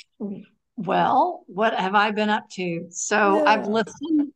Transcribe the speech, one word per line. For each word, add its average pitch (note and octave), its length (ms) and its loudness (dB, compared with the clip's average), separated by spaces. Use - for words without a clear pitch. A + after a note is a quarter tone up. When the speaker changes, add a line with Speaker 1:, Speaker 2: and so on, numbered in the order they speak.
Speaker 1:
well, F#3+ 680 0
what G#3+ 280 -2
have G3 180 -2
I G#3+ 180 2
been G#3+ 180 0
up G#3+ 220 -2
to? F3 380 -6
So G#3 500 2
Speaker 2:
Yeah. G3+ 120 4
Speaker 1:
I've G3+ 160 0
listened, C#4+ 680 -2